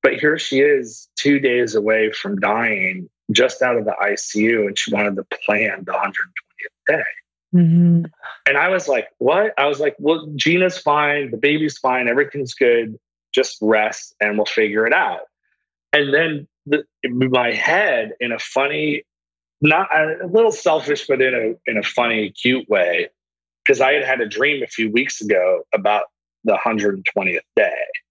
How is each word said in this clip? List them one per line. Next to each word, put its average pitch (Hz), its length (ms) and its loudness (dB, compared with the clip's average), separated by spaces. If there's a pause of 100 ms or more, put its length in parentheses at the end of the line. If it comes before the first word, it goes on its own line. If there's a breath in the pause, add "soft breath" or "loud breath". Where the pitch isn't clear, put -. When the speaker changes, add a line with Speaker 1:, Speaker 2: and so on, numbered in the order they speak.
Speaker 1:
But 131 120 2
here 151 220 0
she 135 240 -2
is 135 560 0
two 143 220 2
days 120 380 0
away 110 340 0
from 107 300 -6
dying, 101 680 -2 (220)
just 123 320 2
out 123 140 2
of 107 80 -2
the 104 160 -2
I 101 160 -2
C - 260 -4
U, 110 240 2
and 101 100 -4
she - 160 -4
wanted 104 220 0
to 95 100 -6 (200)
plan 101 400 -2
the 90 80 -10
hundred - 360 -4 (120)
twentieth - 320 -18 (160)
day. 156 160 0 (500)
Speaker 2:
Mm-hmm. 170 520 4 (400 loud breath)
Speaker 1:
And 139 120 4
I 165 100 2
was 185 200 -2
like, 123 300 -2
"What?" 185 380 2
I 139 100 2
was 143 120 -2
like, 147 220 -2
"Well, 156 340 0
Gina's 175 420 0
fine. 147 540 0
The 117 60 -8
baby's 147 420 -2
fine. 127 300 0
Everything's 135 440 -2
good. 117 460 2 (340)
Just - 280 0
rest 107 600 0
and 104 160 0
we'll 107 100 0
figure 110 420 0
it 127 40 4
out." 156 280 0 (720)
And 143 200 2
then 151 360 0 (180)
the, 147 180 0 (200)
in 127 260 0
my 123 220 2
head, 123 680 0
in 120 140 -4
a 113 80 -6
funny, 147 640 -2 (560)
not 156 340 2
a, 160 300 0
a - 20 -8
little 220 240 4
selfish, 156 560 -2
but 131 160 2
in 131 100 2
a, 117 380 -4
in 113 80 -2
a 101 60 -4
funny, 113 460 0
cute 127 380 -2
way, 87 400 2 (560)
'cause 127 160 4
I 135 120 4
had 139 120 0
had 127 160 -2
a 110 80 -2
dream 131 360 -2
a - 20 -12
few 110 240 -4
weeks 123 300 -2
ago 92 520 2
about 104 340 0 (360)
the 107 140 2
hundred 104 480 -2
twentieth 92 400 -2 (100)
day 92 300 2 (260)